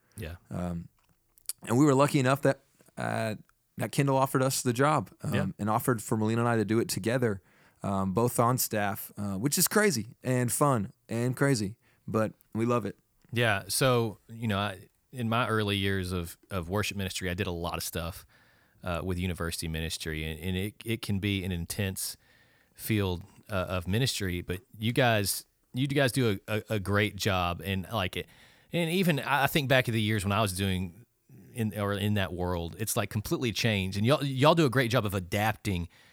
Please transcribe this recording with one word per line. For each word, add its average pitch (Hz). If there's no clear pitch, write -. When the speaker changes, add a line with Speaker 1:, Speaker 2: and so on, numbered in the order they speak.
Speaker 1:
Yeah. 85
Speaker 2:
Um, 87
and 110
we 147
were 143
lucky 143
enough 131
that, 135
uh, 113
that 113
Kendall 139
offered 135
us 131
the 123
job, 135
um, -
Speaker 1:
Yeah. 98
Speaker 2:
and 104
offered 113
for -
Melina 110
and 120
I 117
to 107
do 110
it 113
together, 110
um, 95
both 120
on 120
staff, 104
uh, 101
which 120
is 175
crazy 196
and 127
fun 127
and 120
crazy, 117
but 107
we 110
love 120
it. 95
Speaker 1:
Yeah. 113
So, 120
you 113
know, 98
I, 101
in 123
my 113
early 107
years 95
of, 85
of 87
worship 98
ministry, 92
I 87
did 92
a 92
lot 85
of 82
stuff, 85
uh, 85
with 90
university 85
ministry, 80
and, 78
and 92
it, 98
it 113
can 101
be 98
an 92
intense 92
field, 95
uh, 107
of 92
ministry, 95
but 90
you 110
guys, 113
you 127
guys 139
do 113
a, 107
a, 107
a 104
great 101
job, 90
and, 95
like, 95
it, 87
and 165
even 170
I, 139
I -
think 139
back 127
to 120
the 113
years 107
when 101
I 101
was 101
doing 92
in, 110
or 101
in 104
that 92
world, 87
it's, 107
like, 104
completely 123
changed, 95
and 107
y'all, 139
y'all 139
do 165
a 127
great 120
job 113
of 98
adapting 101